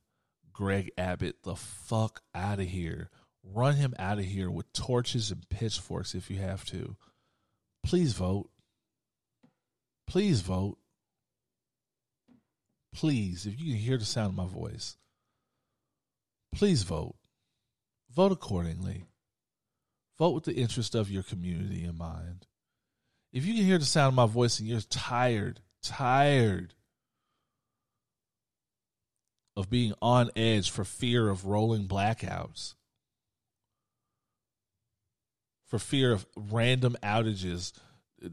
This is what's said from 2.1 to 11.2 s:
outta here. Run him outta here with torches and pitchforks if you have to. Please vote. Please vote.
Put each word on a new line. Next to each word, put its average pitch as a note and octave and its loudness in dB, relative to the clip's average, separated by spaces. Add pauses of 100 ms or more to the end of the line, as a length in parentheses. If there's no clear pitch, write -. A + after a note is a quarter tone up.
outta G2 -2
here. F2 -6 (320)
Run A#2+ 0
him C#3 0
outta G2+ -2
here F#2+ -2
with E2+ -6
torches A#2+ -2
and - -10
pitchforks F#2 -6
if F2+ -8
you G2 -6
have F#2+ -6
to. - -10 (840)
Please F3 2
vote. F#2+ -2 (1600)
Please F3+ 4
vote. F#2 -2 (2250)